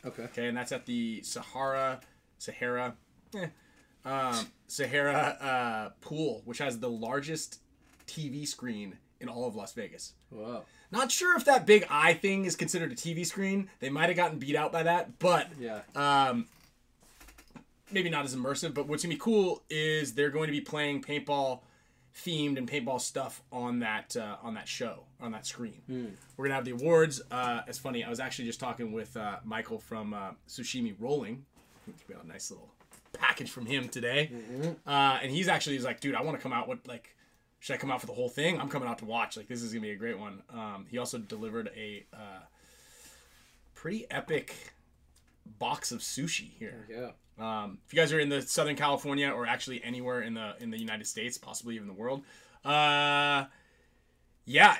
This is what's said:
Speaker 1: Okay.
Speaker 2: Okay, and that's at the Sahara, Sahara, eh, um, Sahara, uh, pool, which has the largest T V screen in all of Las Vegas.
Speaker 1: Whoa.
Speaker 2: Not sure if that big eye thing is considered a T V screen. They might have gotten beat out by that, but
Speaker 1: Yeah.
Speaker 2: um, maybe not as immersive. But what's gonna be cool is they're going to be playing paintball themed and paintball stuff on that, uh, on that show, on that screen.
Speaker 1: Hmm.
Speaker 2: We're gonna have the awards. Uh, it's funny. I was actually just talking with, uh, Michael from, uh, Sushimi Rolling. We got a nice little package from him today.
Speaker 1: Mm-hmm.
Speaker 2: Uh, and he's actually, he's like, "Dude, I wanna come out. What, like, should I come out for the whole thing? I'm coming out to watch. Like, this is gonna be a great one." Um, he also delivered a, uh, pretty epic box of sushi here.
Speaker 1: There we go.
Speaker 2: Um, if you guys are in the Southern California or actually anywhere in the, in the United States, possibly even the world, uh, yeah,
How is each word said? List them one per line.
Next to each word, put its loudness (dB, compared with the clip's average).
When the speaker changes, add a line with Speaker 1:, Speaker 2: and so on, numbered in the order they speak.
Speaker 1:
Okay. -8
Speaker 2:
Okay, -4
and -2
that's -4
at -4
the -2
Sahara, -2
Sahara, -4
eh, -4
um, 0
Sahara, 2
uh, 0
pool, -2
which -8
has -2
the -2
largest -4
T -8
V -6
screen -6
in -8
all -4
of -6
Las -10
Vegas. -10
Speaker 1:
Whoa. -10
Speaker 2:
Not 2
sure 4
if -2
that 8
big 10
eye 8
thing 2
is 0
considered 0
a -8
T -4
V -2
screen. 0
They -4
might 4
have 2
gotten 2
beat 2
out 0
by 2
that, 4
but 6
Speaker 1:
Yeah. -6
Speaker 2:
um, 6
maybe 0
not 0
as -6
immersive. -2
But -2
what's -2
gonna -2
be -6
cool 4
is 0
they're 4
going 0
to -2
be 0
playing -2
paintball 0
themed 0
and -4
paintball -2
stuff -6
on -2
that, -2
uh, -6
on -8
that -10
show, -6
on -6
that -10
screen. -8
Speaker 1:
Hmm. -6
Speaker 2:
We're -2
gonna 2
have -2
the -4
awards. 4
Uh, 0
it's -10
funny. -4
I -6
was -4
actually -6
just -6
talking -6
with, -8
uh, -4
Michael -6
from, -6
uh, -6
Sushimi -4
Rolling. -2
We -18
got -16
a -16
nice -10
little -18
package 2
from -8
him 0
today. 0
Speaker 1:
Mm-hmm. -4
Speaker 2:
Uh, 6
and -2
he's 0
actually, 2
he's -2
like, -4
"Dude, 0
I 0
wanna -2
come -6
out. 0
What, -6
like, -14
should -4
I -2
come -4
out -2
for -10
the -10
whole 0
thing? 2
I'm -2
coming -2
out -4
to -12
watch. -2
Like, -12
this -6
is -6
gonna -4
be -6
a -6
great -6
one." -12
Um, -10
he -6
also -4
delivered -8
a, -10
uh, -16
pretty -6
epic -4
box -4
of -6
sushi -4
here. -12
Speaker 1:
There -10
we -6
go. -10
Speaker 2:
Um, -6
if -14
you 6
guys 6
are 4
in 4
the 0
Southern 0
California 2
or -2
actually -4
anywhere -2
in -4
the, -6
in -8
the -6
United -6
States, -4
possibly -8
even -8
the -10
world, -4
uh, 4
yeah, 10